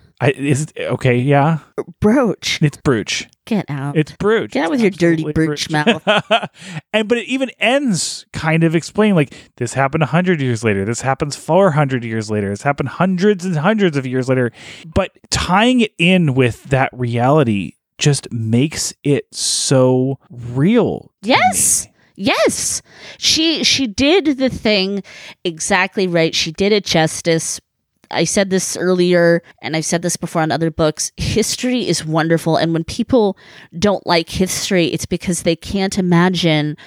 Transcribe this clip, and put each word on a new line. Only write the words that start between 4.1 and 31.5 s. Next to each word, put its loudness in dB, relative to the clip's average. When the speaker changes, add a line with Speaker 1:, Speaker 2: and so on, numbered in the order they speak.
Speaker 1:
brooch. -2
Speaker 2:
Get -2
out -2
with 0
your 4
dirty 0
Speaker 1:
Absolutely -6
Speaker 2:
brooch -2
Speaker 1:
brooch. 0
Speaker 2:
mouth. 0
Speaker 1:
<laughs> -16
And, 0
but 2
it -6
even -2
ends -2
kind 0
of 2
explaining, 0
like, 0
this -6
happened 0
a 0
hundred 0
years -2
later. 2
This -4
happens -2
four 2
hundred 0
years -4
later. -2
This -6
happened -2
hundreds 0
and -2
hundreds 0
of -4
years -2
later. 2
But -2
tying 2
it 0
in 2
with 0
that 0
reality 0
just 0
makes -2
it 0
so 0
real 0
to -10
Speaker 2:
Yes. 2
Speaker 1:
me. -20
Speaker 2:
Yes. -2
She, 0
she 0
did 2
the 0
thing -2
exactly -2
right. 0
She -4
did 0
it 0
justice. -2
I 0
said 0
this -2
earlier, 2
and -8
I've -4
said -2
this -4
before -4
on 0
other -2
books. -2
History -2